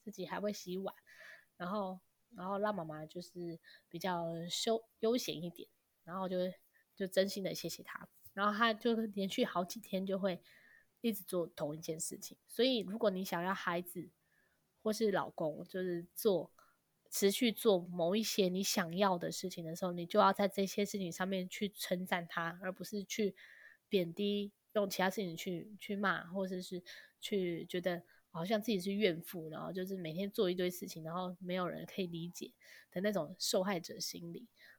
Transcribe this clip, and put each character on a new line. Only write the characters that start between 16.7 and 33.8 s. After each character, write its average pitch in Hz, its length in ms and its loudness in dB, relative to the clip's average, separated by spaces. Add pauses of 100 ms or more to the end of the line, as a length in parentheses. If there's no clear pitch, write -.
持 196 220 6
续 226 200 4
做 208 280 6
某 175 360 0
一 226 60 4
些 202 260 4
你 180 160 2
想 170 320 0
要 190 220 6
的 165 140 -2
事 185 180 -4
情 175 160 -8
的 160 100 -6
时 - 80 -4
候， 180 80 0
你 175 140 -4
就 208 140 4
要 196 120 10
在 202 160 4
这 196 180 2
些 202 200 2
事 202 120 -4
情 180 140 -2
上 185 160 -2
面 185 220 -2
去 - 180 -2
称 185 380 -2
赞 180 220 0
他， 170 340 -4
而 190 100 -4
不 190 120 -8
是 202 200 -4
去 202 320 0 (540)
贬 175 240 2
低， 202 400 0 (200)
用 202 160 2
其 - 120 0
他 185 80 6
事 190 60 -4
情 180 200 -4
去， 190 440 -6
去 - 160 -4
骂， 190 320 0
或 190 200 -2
者 185 140 -4
是 180 200 -8 (380)
去 175 460 0
觉 180 160 -2
得 180 220 0 (260)
好 170 160 -4
像 208 160 2
自 240 100 0
己 196 80 4
是 196 140 -2
怨 196 260 4
妇， 165 300 -8
然 156 100 -8
后 160 140 -6
就 185 100 -4
是 190 140 -4
每 160 160 -6
天 196 160 -2
做 196 220 2
一 - 20 0
堆 180 160 2
事 185 180 -8
情， 165 160 -10
然 160 100 -6
后 180 260 -4
没 180 160 -4
有 180 120 0
人 156 200 -6
可 - 140 -8
以 185 40 2
理 170 240 -6
解 - 240 -10 (380)
的 180 100 -4
那 208 100 2
种 180 280 -2
受 196 240 2
害 190 160 0
者 - 200 -10